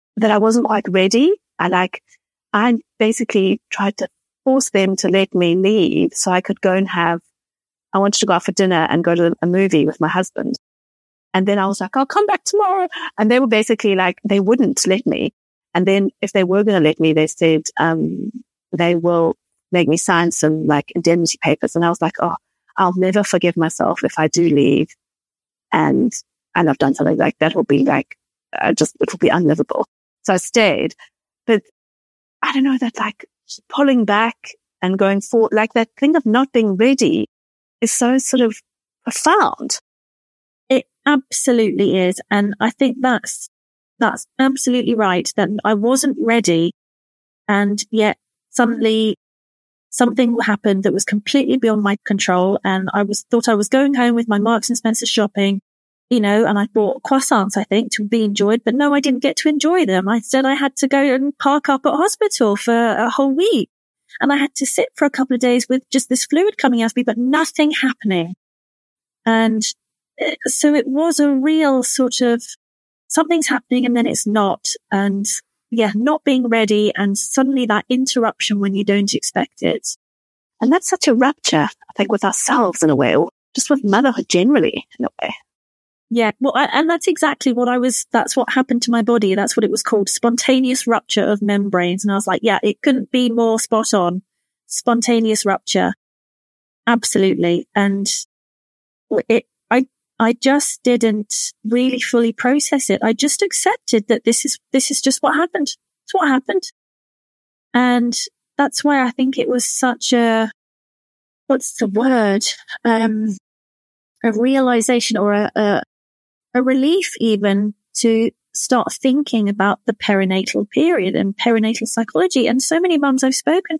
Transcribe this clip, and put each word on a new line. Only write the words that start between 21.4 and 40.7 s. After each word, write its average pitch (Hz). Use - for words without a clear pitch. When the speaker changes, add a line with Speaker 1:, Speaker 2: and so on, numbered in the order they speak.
Speaker 1:
papers. -
And 170
I 170
was 170
like, 165
"Oh, 170
I'll 180
never 185
forgive 175
myself -
if -
I 156
do 170
leave. 151
And, 156
and 165
I've 139
done 139
something -
like -
that 160
will 175
be, 143
like, 139
uh, -
just, -
it -
will 180
be 175
unlivable." 165
So 202
I 185
stayed. 196
But 220
I 285
don't 269
know, 269
that, 240
like, -
pulling 269
back 214
and 190
going 196
forward, 226
like, 214
that 226
thing 302
of 302
not 247
being 220
ready 220
is 226
so 247
sort 262
of 226
profound. -
Speaker 2:
It 262